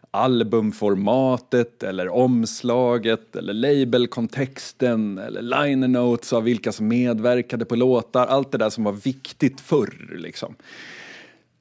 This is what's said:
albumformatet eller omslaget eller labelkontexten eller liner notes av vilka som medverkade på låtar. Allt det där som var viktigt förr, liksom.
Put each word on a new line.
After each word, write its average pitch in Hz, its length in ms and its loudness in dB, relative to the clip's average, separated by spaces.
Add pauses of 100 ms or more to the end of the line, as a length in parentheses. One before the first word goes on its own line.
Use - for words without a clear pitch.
(100)
albumformatet 113 1700 0
eller 92 260 -4
omslaget 120 1300 0
eller - 180 -8
labelkontexten 123 1600 0
eller 107 240 -10
liner 131 460 0
notes 123 440 2
av 117 100 2
vilka 113 300 0
som 107 160 -2
medverkade 120 760 0
på 120 120 -2
låtar. 123 500 2
Allt 135 260 0
det 139 60 -2
där 110 120 2
som 110 140 -4
var 104 80 0
viktigt 131 680 -4
förr, 104 580 -2
liksom. - 360 -12 (1080)